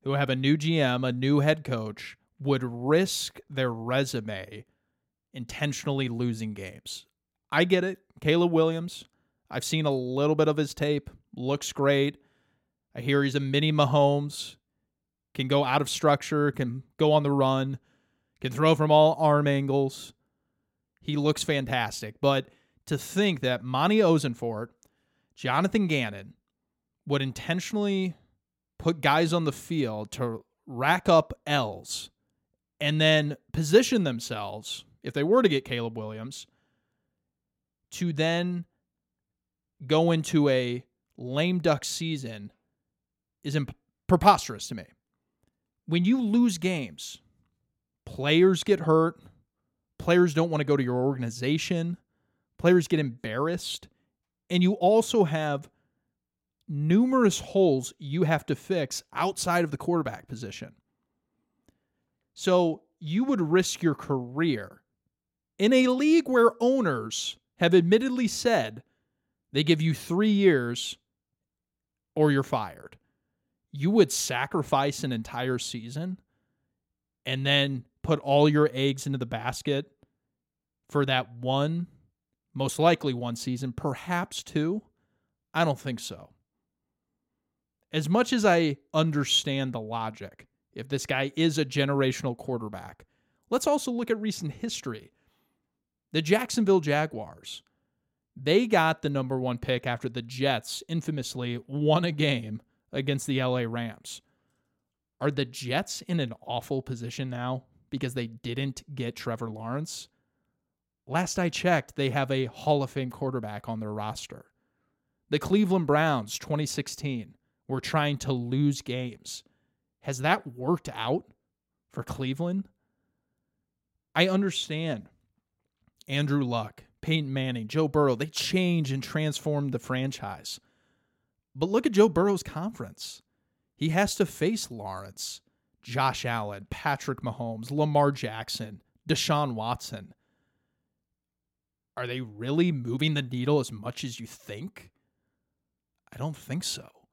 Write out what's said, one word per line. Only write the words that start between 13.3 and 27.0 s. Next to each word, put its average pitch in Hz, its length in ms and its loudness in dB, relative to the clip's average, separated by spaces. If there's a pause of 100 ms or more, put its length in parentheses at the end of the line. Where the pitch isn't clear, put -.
a 143 60 0
mini 143 320 0
Mahomes. 143 840 2 (760)
Can 131 140 -4
go 139 160 2
out 135 180 2
of 139 80 -2
structure, 147 600 2
can 127 320 -6 (140)
go 151 140 4
on 151 120 6
the 143 80 2
run, 135 480 2 (600)
can 127 120 -4
throw 156 240 4
from 151 160 2
all 151 260 8
arm 147 300 4
angles. 139 680 0 (880)
He 147 120 -4
looks 147 280 2
fantastic. 117 760 -2
But 135 280 2 (360)
to 151 100 -2
think 185 440 0
that 127 240 -2
Monty 160 400 2
Osenfort, 120 680 0 (640)
Jonathan 180 540 0
Gannon 107 460 -2 (760)